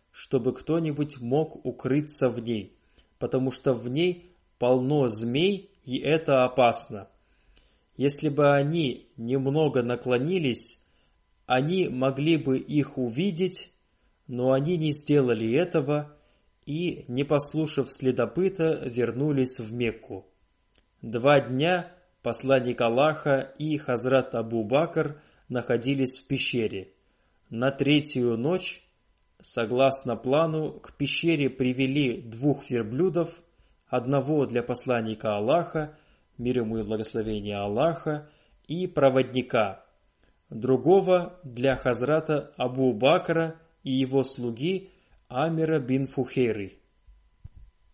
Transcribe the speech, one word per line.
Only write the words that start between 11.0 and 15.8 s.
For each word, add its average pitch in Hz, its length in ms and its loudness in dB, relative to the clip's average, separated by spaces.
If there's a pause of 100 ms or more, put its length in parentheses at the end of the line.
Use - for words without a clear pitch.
они 151 420 0
могли 135 480 0
бы 135 220 0
их 143 400 -2
увидеть, 165 720 -2 (560)
но 123 240 0
они 143 260 2
не 156 140 0
сделали 123 640 2
этого 147 600 -2 (480)